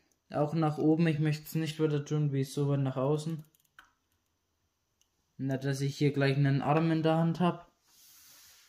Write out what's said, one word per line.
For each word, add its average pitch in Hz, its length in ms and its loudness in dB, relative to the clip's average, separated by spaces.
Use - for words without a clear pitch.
Auch - 220 -2
nach 156 240 0
oben, 160 300 4
ich 151 120 0
möchte 151 260 -2
es - 100 -6
nicht 160 240 -4
weiter 147 260 0
tun, 151 260 0
wie 135 120 0
so 139 260 -2
weit 143 100 0
nach 135 180 -2
außen. 151 460 -2
Nicht, 135 260 -4
dass 135 180 -4
ich 139 160 -4
hier 147 140 2
gleich 139 240 0
einen 139 260 2
Arm 160 300 2
in 160 120 0
der 160 120 2
Hand 165 240 0
hab. 175 320 -2